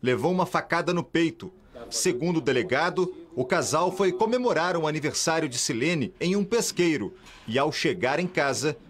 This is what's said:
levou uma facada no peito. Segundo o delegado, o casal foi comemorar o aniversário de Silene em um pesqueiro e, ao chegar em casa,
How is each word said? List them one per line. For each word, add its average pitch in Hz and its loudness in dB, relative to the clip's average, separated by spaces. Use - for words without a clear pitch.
levou 123 2
uma 180 2
facada 170 0
no 175 0
peito. 165 -2
Segundo 170 0
o 156 0
delegado, 135 0
o 127 -2
casal 170 2
foi 190 2
comemorar 202 0
o 160 0
aniversário 156 0
de 123 -6
Silene 139 0
em 175 0
um 202 2
pesqueiro 175 0
e, 113 0
ao 151 2
chegar 131 0
em 175 -2
casa, 143 0